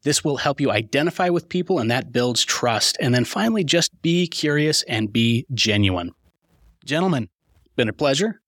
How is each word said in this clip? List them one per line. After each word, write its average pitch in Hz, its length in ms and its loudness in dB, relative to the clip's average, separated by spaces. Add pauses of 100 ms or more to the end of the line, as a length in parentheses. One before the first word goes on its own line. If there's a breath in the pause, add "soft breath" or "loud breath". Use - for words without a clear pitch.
This 143 200 0
will 143 140 0
help 143 240 -2
you 135 100 2
identify 143 600 0
with 175 180 -2
people, 180 300 0
and 117 120 0
that 123 220 -2
builds 123 320 0
trust. - 560 -2
And 123 140 2
then 123 100 2
finally, 214 400 -2
just 165 260 2 (120)
be 170 240 2
curious 151 560 0
and 107 280 -4
be 117 440 2
genuine. 101 560 0 (760)
Gentlemen, 151 460 0 (440)
been 117 140 0
a 110 60 -6
pleasure. 151 540 0